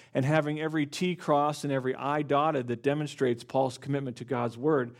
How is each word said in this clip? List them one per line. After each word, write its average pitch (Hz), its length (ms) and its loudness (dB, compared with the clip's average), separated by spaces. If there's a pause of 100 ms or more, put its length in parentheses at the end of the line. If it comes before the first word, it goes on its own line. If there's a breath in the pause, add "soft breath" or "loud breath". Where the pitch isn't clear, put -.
(120 loud breath)
and 131 140 0
having 151 340 2
every 156 280 0
T 180 280 -2
crossed 147 480 2
and 143 80 -2
every 131 220 0
I 147 300 -2
dotted 143 460 2
that 117 120 -4
demonstrates 139 600 0
Paul's 131 340 0
commitment 139 400 -4
to 117 80 -12
God's 120 320 -2
word, 127 420 0